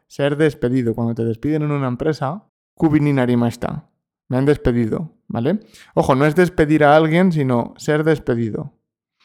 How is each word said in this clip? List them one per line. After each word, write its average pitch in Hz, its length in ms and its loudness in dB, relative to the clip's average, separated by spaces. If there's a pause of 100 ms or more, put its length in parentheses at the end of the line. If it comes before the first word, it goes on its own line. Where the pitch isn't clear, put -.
ser 143 320 -4
despedido. 127 560 0
Cuando 117 220 -4
te 113 100 -4
despiden 143 380 -4
en 147 80 -4
una 143 160 -4
empresa, 143 560 -6 (320)
kubi 151 240 2
ni 147 120 0
narimashita. 123 800 -2 (380)
Me 127 100 -2
han 135 80 0
despedido, 120 720 0 (120)
¿vale? 143 340 -2 (340)
Ojo, 156 180 2
no 139 140 2
es 151 80 -2
despedir 156 480 2
a 147 120 6
alguien, 160 360 4
sino 131 460 -2
ser 156 260 -2
despedido. 139 680 -2 (520)